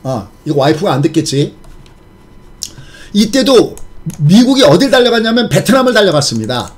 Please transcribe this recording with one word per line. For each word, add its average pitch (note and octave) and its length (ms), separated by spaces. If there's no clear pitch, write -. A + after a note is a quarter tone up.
어, B2+ 260
이거 D3 140
와이프가 D#3 340
안 C3 80
듣겠지? D3+ 520
이때도 A3 600
미국이 A#3+ 440
어딜 C#4 260
달려갔냐면 A#3 600
베트남을 A#3+ 440
달려갔습니다. B2 840